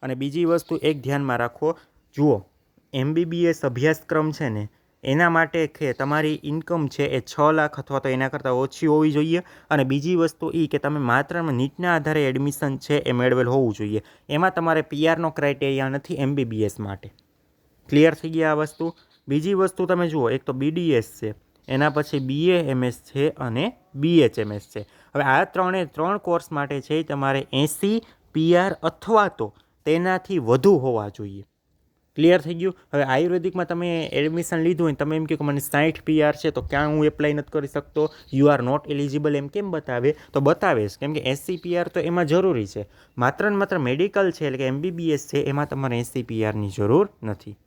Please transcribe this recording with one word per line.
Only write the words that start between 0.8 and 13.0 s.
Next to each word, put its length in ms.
એક 260
ધ્યાનમાં 380
રાખો, 300
જુઓ 220
એમ 240
બી 180
બી 200
એસ 180
અભ્યાસક્રમ 680
છે 180
ને 120
એના 260
માટે 300
કે 240
તમારી 400
ઇન્કમ 440
છે 100
એ 40
છ 140
લાખ 240
અથવા 240
તો 60
એના 220
કરતાં 300
ઓછી 280
હોવી 260
જોઈએ. 260
અને 140
બીજી 380
વસ્તુ 280
એ 20
કે 120
તમે 260
માત્ર 320
નીટના 500
આધારે 380
એડમિશન 560
છે 120